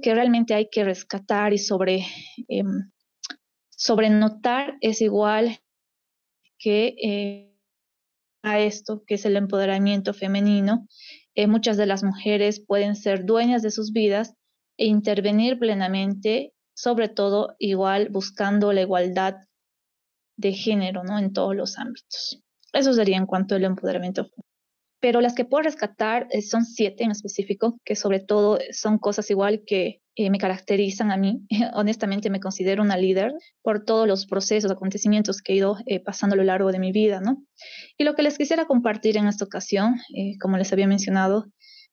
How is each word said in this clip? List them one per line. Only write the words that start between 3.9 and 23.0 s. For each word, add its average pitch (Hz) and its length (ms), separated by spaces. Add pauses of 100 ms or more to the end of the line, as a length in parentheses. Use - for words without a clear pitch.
es 220 180
igual 214 580 (1000)
que, 220 440
eh, 202 540 (880)
a 214 160
esto 214 480
que - 80
es 202 100
el 202 120
empoderamiento 196 760
femenino, 202 760 (480)
eh, 208 120
muchas 214 320
de 208 80
las 196 160
mujeres 208 580
pueden 202 340
ser 196 300
dueñas 233 380
de 214 80
sus 214 220
vidas 214 420 (420)
e - 80
intervenir 208 760
plenamente, 196 920 (220)
sobre 233 340
todo 208 500
igual 196 520
buscando 202 640
la 190 80
igualdad 185 540 (1000)
de 196 160
género, 190 520
¿no?, 202 140
en 196 140
todos 196 240
los - 220
ámbitos. - 640 (320)
Eso 269 180
sería 202 240